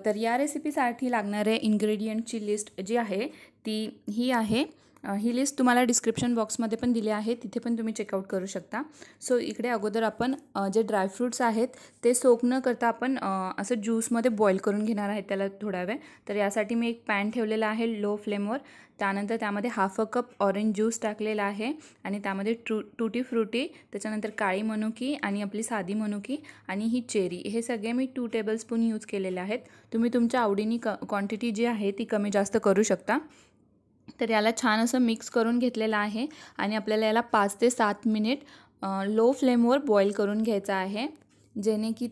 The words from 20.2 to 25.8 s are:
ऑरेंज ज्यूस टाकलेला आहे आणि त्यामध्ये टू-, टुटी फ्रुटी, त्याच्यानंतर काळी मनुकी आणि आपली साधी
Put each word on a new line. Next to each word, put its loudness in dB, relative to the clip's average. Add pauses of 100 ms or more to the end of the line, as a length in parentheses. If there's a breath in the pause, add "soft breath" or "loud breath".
ऑरेंज 2
ज्यूस 0
टाकलेला -2
आहे -4 (320 loud breath)
आणि -4
त्यामध्ये -2
टू-, -4 (160)
टुटी -2
फ्रुटी, -2 (260 loud breath)
त्याच्यानंतर -6
काळी 0
मनुकी -2
आणि -4
आपली -4
साधी -4